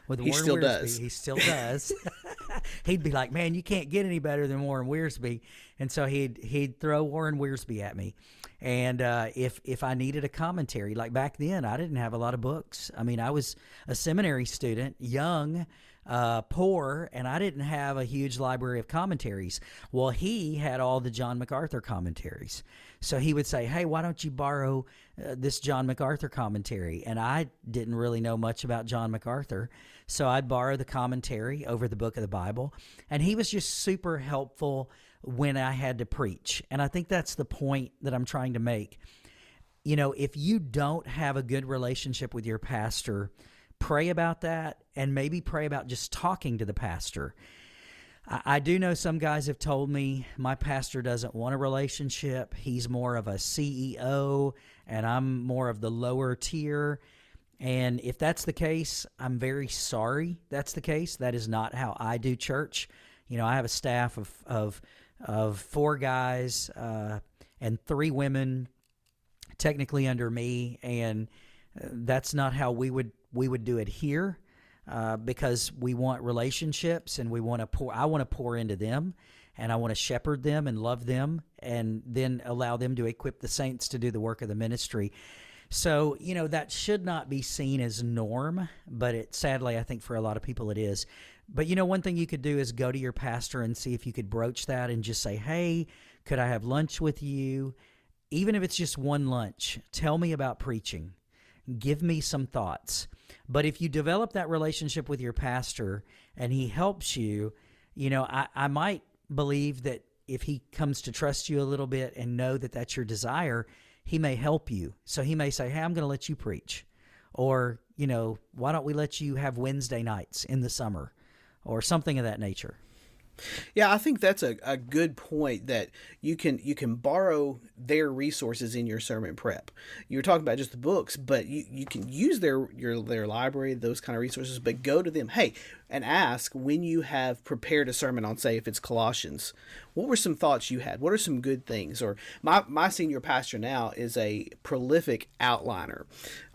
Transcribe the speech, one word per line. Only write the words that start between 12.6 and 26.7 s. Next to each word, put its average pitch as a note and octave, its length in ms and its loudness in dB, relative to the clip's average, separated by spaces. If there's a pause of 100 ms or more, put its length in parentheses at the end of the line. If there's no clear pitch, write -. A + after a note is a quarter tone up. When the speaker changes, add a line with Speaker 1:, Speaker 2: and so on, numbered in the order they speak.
Speaker 1:
I A2+ 60 -2
mean, A#2+ 160 0
I A#2 120 0
was D3 260 0 (320)
a B2+ 60 0
seminary D#3+ 500 2
student, B2 540 -2
young, D3+ 640 0 (400)
uh, A#2 380 2
poor, E3 680 2
and B2+ 160 -4
I C#3 120 -2
didn't F3 220 0
have C#3+ 360 -2
a C3 80 0
huge C3 340 -2
library B2+ 400 0
of A2 80 -6
commentaries. A#2 720 -2 (320)
Well, B2+ 200 4
he F3 440 0
had D3 240 0
all C3 220 4
the B2 100 -2
John A#2+ 280 -2
MacArthur C3+ 420 -2
commentaries. - 840 -4 (380)
So - 180 0
he D3+ 140 4
would C#3+ 140 2
say, B2 180 0
"Hey, E3 200 0
why D#3+ 160 0
don't E3+ 220 -2
you D#3 80 -2
borrow, C3+ 540 0 (320)
uh, - 200 -6
this C3+ 220 0
John C3 260 2
MacArthur C3+ 440 0
commentary?" G2+ 760 -2